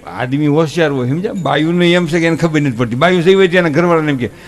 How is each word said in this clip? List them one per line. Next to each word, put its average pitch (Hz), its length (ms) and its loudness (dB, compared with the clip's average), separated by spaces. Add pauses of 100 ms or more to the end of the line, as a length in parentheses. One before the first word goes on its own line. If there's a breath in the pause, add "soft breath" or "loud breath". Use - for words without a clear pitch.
આદમી 127 400 -4
હોશિયાર 156 460 0
હોય, 123 160 -2
સમજ્યા? 180 240 -4
બાયુને 170 600 0
એમ 175 140 2
છે 165 140 -2
કે 165 60 0
એને 165 100 0
ખબર 156 240 0
નથી 139 160 -2
પડતી. 117 200 -2
બાયુ 175 260 2
સહી 185 120 4
હોય, 190 140 4
ત્યાંના 175 220 2
ઘરવાળાને 160 420 0
એમ 135 60 -2
કે, 120 120 -4 (180 loud breath)